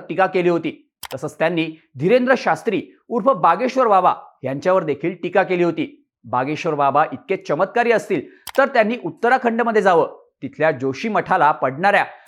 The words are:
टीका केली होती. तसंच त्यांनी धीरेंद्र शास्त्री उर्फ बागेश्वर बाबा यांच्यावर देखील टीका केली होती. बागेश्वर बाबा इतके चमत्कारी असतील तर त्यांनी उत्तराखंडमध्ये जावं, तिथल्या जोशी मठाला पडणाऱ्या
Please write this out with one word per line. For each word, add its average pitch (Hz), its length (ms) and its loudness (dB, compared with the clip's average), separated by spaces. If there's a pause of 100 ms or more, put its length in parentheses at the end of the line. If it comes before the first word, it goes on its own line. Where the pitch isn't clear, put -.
टीका 185 160 0
केली 180 240 0
होती. 160 420 -4 (220)
तसंच 147 260 -10
त्यांनी 160 280 0 (320)
धीरेंद्र 247 380 2
शास्त्री 180 440 -2 (260)
उर्फ 226 220 -2
बागेश्वर 233 580 2
बाबा 180 260 4 (300)
यांच्यावर 156 400 0
देखील 165 400 -4
टीका 190 200 2
केली 175 200 0
होती. 160 420 -4 (180)
बागेश्वर 135 500 -4
बाबा 143 380 2
इतके 190 260 -6
चमत्कारी 196 540 0
असतील 196 300 0 (360)
तर 269 100 4
त्यांनी 226 380 0
उत्तराखंडमध्ये 226 760 0
जावं, 185 380 2 (240)
तिथल्या 147 300 -2
जोशी 135 380 -4
मठाला 175 420 2
पडणाऱ्या 156 540 0 (220)